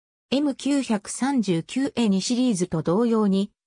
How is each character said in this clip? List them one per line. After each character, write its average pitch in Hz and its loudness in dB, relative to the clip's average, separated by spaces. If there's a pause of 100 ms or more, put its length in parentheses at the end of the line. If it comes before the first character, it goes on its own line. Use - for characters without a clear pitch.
(300)
エ 269 0
ム 285 0
九 277 -2
百 220 -4
三 262 -2
十 165 0
九 - -4
エ 240 2
二 190 2
シ 247 -2
リ 247 2
ー - 0
ズ 175 -2
と 160 -2
同 180 2
様 226 2
に、 196 2 (160)